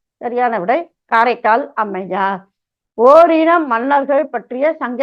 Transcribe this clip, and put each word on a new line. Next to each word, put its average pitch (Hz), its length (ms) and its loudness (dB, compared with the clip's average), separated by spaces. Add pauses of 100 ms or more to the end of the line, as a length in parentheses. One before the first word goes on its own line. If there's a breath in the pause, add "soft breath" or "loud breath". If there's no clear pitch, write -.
(200)
சரியான 240 380 -4
விடை 196 200 -2 (280)
காரைக்கால் 233 580 0 (100)
அம்மையார். 190 680 -6 (580)
ஓரின 320 520 6 (160)
மன்னர்கள் 277 600 -2
பற்றிய 247 400 -6 (120)
சங்க 247 240 -6